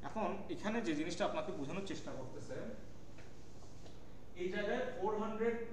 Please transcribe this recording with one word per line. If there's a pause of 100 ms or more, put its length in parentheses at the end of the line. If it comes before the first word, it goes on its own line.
এখন (260)
এখানে
যে
জিনিসটা
আপনাকে
বোঝানোর
চেষ্টা
করতেছে, (1900)
এই
জায়গায় (140)
ফোর (100)
হান্ড্রেড (160)